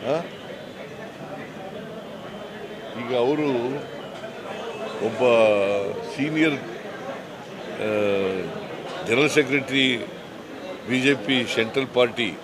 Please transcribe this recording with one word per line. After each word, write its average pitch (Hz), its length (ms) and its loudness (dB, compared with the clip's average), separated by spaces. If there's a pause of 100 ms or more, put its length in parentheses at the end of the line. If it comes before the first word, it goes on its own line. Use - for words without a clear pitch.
ಆ? 131 80 2 (2750)
ಈಗ 120 160 0
ಅವರು 147 320 4 (1600)
ಒಬ್ಬ 113 120 -2 (960)
ಸೀನಿಯರ್, 156 380 4
ಆ, - 1300 -8 (1200)
ಜನರಲ್ 135 240 6
ಸೆಕ್ರೆಟರಿ 131 680 4 (920)
ಬಿ 127 120 4
ಜೆ 139 140 6
ಪಿ 131 400 0
ಸೆಂಟ್ರಲ್ 123 400 2
ಪಾರ್ಟಿ 120 360 4 (140)